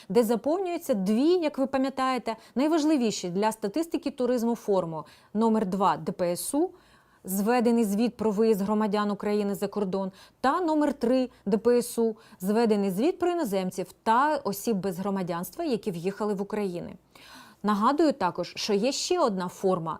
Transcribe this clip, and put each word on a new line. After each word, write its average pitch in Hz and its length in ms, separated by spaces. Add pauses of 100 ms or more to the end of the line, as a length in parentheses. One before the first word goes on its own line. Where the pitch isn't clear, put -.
де 220 140
заповнюються 311 720
дві, 214 340
як 330 300
ви 262 100
пам'ятаєте, 262 680 (200)
найважливіші 285 760
для 196 220
статистики 285 600
туризму 240 440
форму. 170 500 (280)
Номер 220 320
два 185 320
Д 160 140
П 175 200
С 175 260
У, 349 120 (540)
зведений 233 640
звіт 202 320
про 214 140
виїзд 214 300
громадян 208 500
України 202 440
за 196 120
кордон, 196 440 (300)
та 302 200
номер 311 320
три 254 360 (160)
Д 208 120
П 240 200
С 240 200
У, 226 180 (240)
зведений 208 520
звіт 262 280
про 349 120
іноземців 196 560 (160)
та 269 340
осіб 202 400
без 180 220
громадянства, 185 640
які 233 280
в'їхали 190 420
в 190 80
Україну. 196 480 (720)
Нагадую 247 500
також, 175 420
що - 180
є 208 180
ще 359 280
одна 196 280
форма: 180 520